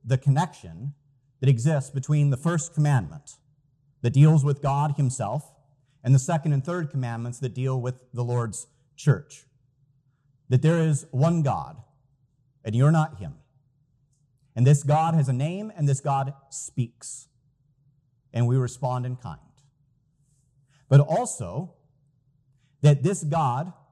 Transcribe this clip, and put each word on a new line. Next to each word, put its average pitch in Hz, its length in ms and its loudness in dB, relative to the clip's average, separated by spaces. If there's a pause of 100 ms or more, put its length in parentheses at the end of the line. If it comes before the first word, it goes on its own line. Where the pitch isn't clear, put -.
the 123 120 0
connection 135 760 -2 (460)
that 131 100 4
exists 135 400 0
between 143 400 0
the 131 60 0
first 160 360 -2
commandment 117 600 -2 (680)
that 120 120 0
deals 151 320 6
with 143 180 -2
God 143 340 -2
himself 127 560 -4 (500)
and 127 120 4
the 139 40 6
second 151 340 -2
and 135 120 0
third 175 240 -4
commandments 120 520 -8
that 127 120 -6
deal 127 260 -4
with 123 260 -8 (100)
the 120 100 -4
Lord's 120 440 -4 (280)
church. - 480 0 (1040)
That 127 140 2
there 165 160 4
is 160 320 0
one 160 320 2
God, 82 360 -4 (880)
and 110 120 -4
you're 143 160 4
not 156 260 0
him. 82 160 -12 (1200)
And 123 100 4
this 143 160 6
God 156 320 2
has 143 140 2
a 131 60 -2
name, 180 420 -6
and 147 120 -2
this 139 120 0
God 139 320 -4 (160)
speaks. - 760 -10 (1080)
And 120 140 0
we 123 100 2
respond 127 480 -4
in 123 120 -8
kind. 82 240 -16 (1500)
But 139 120 10
also 160 720 -4 (1080)
that 143 200 4
this 180 220 -2
God 151 480 -2 (200)